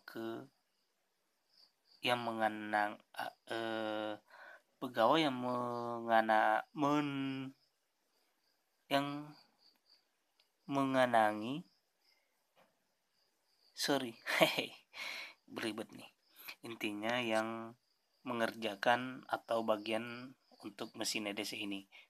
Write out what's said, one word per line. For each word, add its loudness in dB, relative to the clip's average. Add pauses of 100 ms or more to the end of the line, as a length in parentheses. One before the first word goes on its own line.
ke -8 (1600)
yang 2
mengenang, 0 (480)
eh, -4 (680)
pegawai 4
yang 0
mengana-, 2
men-, 0 (1400)
yang -2 (1400)
mengenangi, 2 (2000)
sorry, 0 (120)
<laughs> 0
hehe, 4 (720)
beribet -6
nih. -16 (560)
Intinya -4
yang -2 (480)
mengerjakan 0
atau -2
bagian -2 (320)
untuk -10
mesin -4
E -4
D -4
C -8
ini. -6 (260)